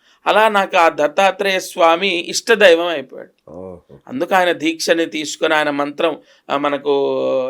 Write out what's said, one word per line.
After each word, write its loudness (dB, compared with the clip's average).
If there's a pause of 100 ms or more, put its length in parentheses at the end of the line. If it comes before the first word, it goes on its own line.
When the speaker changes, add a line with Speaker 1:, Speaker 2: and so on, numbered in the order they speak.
(280)
Speaker 1:
అలా 4
నాకు 0
ఆ 6
దత్తాత్రేయ 0
స్వామి 0
ఇష్టదైవం 4
అయిపోయాడు. -10
Speaker 2:
ఓహో. -18
Speaker 1:
అందుకు -4
ఆయన 2
దీక్షని -2
తీసుకొని -4
ఆయన 0
మంత్రం, -4 (320)
ఆ, -2
మనకు -2 (360)